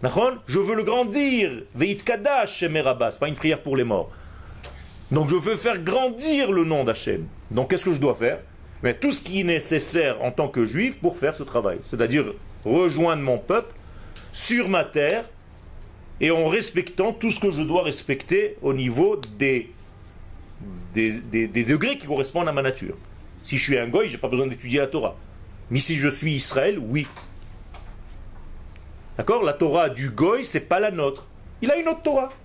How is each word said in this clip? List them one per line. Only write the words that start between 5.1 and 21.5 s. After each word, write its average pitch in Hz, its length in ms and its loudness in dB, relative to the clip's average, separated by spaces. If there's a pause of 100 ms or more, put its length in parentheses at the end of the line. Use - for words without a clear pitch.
Donc 147 180 4
je 165 60 4
veux 202 220 2
faire 220 220 0
grandir 240 720 2
le 180 120 4
nom 160 220 2
d'Hachem. 107 420 -2 (240)
Donc 123 180 2
qu'est-ce 185 160 2
que 180 80 4
je 143 60 0
dois 135 160 4
faire ? 120 240 0 (440)
Mais 123 100 2
tout 277 180 0
ce - 100 -2
qui 190 200 -2
est - 20 0
nécessaire 156 800 0
en 123 80 0
tant 151 160 0
que 120 180 2
juif 180 340 -2
pour 170 180 0
faire 156 180 0
ce 147 80 -8
travail. 101 400 0
C'est-à-dire 117 500 0 (300)
rejoindre 160 600 4
mon 127 140 2
peuple 214 360 -2 (580)
sur 233 380 0
ma 175 160 4
terre 165 400 2 (960)
et 151 100 4
en 165 160 4
respectant 190 640 0
tout 226 200 0
ce - 80 -2
que 202 120 4
je 151 100 -2
dois 165 220 2
respecter 165 800 0
au 143 120 2
niveau 135 460 2 (180)
des, 131 340 2 (1200)
des, 110 260 2
des, 113 280 0
des 113 180 0